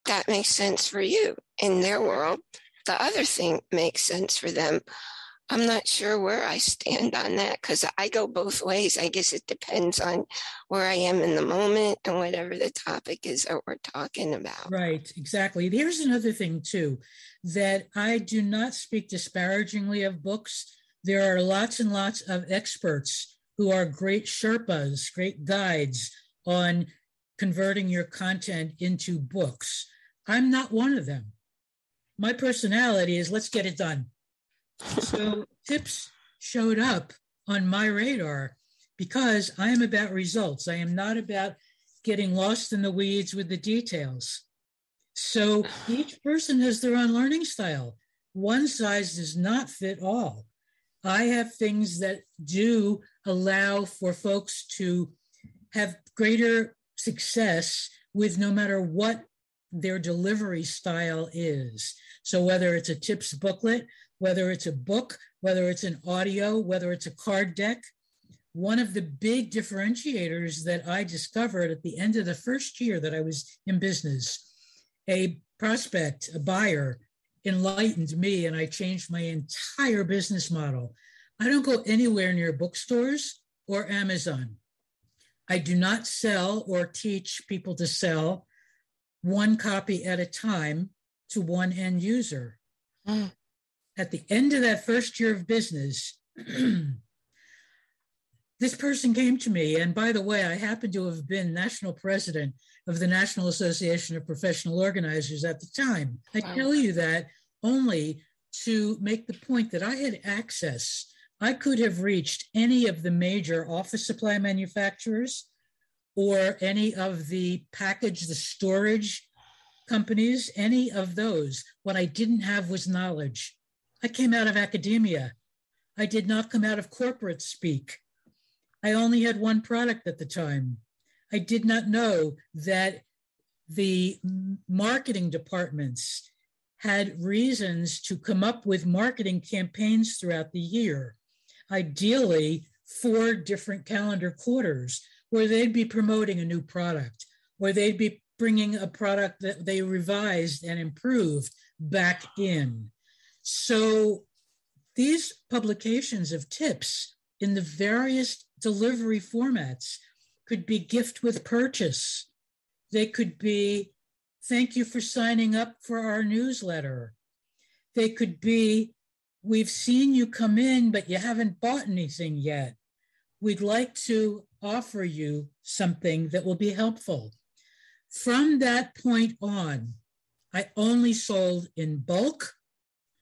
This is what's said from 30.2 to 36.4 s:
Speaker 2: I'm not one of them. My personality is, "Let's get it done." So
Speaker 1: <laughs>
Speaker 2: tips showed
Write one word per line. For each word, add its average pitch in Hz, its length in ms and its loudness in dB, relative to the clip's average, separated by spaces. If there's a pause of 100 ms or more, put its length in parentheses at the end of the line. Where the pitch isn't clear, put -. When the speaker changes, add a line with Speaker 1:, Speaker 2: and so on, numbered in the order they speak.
Speaker 2:
I'm 247 240 4
not 262 220 0
one 247 240 2
of 180 80 -2
them. 127 280 -8 (840)
My 214 160 0
personality 226 840 2
is, 170 120 -2
"Let's 214 200 -4
get 196 160 -2
it 175 100 -4
done." 147 300 -2 (920)
So 214 440 -2 (120)
Speaker 1:
<laughs> - 120 -20
Speaker 2:
tips - 420 -4 (280)
showed 226 400 0